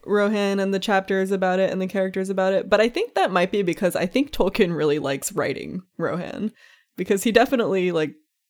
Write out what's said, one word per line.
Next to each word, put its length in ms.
Rohan 540
and 140
the 60
chapters 520
about 280
it 100
and 120
the 60
characters 420
about 240
it, 160
but 100
I 80
think 280
that 140
might 220
be 100
because 340
I 100
think 260
Tolkien 440
really 240
likes 340
writing 480
Rohan, 540
because 280
he 100
definitely, 580
like, 240